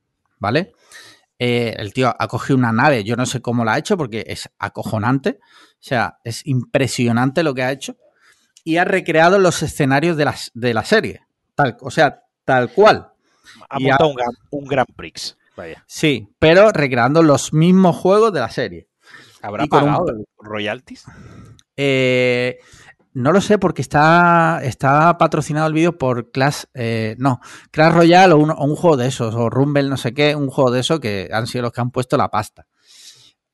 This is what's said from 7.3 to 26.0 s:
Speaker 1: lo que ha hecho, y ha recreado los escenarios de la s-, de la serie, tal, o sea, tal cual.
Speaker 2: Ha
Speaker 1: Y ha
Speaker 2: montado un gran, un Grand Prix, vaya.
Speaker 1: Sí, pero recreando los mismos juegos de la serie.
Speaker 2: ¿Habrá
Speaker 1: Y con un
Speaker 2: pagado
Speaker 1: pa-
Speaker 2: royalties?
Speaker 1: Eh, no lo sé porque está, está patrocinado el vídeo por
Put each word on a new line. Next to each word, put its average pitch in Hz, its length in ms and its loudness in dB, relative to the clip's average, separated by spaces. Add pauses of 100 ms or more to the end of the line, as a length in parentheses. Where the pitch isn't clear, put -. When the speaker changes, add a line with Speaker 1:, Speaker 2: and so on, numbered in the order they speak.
Speaker 1:
lo 147 100 -2
que 127 100 -6
ha 127 80 -2
hecho, 139 240 -12 (720)
y 160 100 -2
ha 175 80 2
recreado 175 560 2
los 175 240 2
escenarios 147 540 0
de 147 80 0
la 123 60 0
s-, - 220 -12
de 117 200 -2
la 110 100 0
serie, 139 380 -2 (340)
tal, 135 240 -2
o 131 120 -12
sea, 143 320 0 (200)
tal 127 300 0
cual. 180 400 4 (560)
Speaker 2:
Ha 139 100 -8
Speaker 1:
Y 131 60 -4
ha 131 60 2
Speaker 2:
montado 151 180 4
un 139 80 -6
gran, 120 120 -4 (200)
un 143 160 -12
Grand 127 320 -2
Prix, - 400 -14 (180)
vaya. 82 320 -16
Speaker 1:
Sí, 135 400 -4 (120)
pero 190 340 4
recreando 139 500 2
los 143 300 2
mismos 175 420 4
juegos 208 380 2
de 147 80 -4
la 110 80 -6
serie. 92 400 -8 (500)
Speaker 2:
¿Habrá 104 240 -8
Speaker 1:
Y - 60 -4
con 143 140 2
un 147 100 0
Speaker 2:
pagado 175 140 -2
Speaker 1:
pa- 113 60 -4 (360)
Speaker 2:
royalties? 107 560 -10 (720)
Speaker 1:
Eh, 127 800 0 (560)
no 135 180 0
lo 196 80 4
sé 208 200 2
porque - 240 -2
está, 165 800 4
está 147 560 2
patrocinado 156 480 -2
el 156 60 -2
vídeo 165 260 0
por 123 320 -4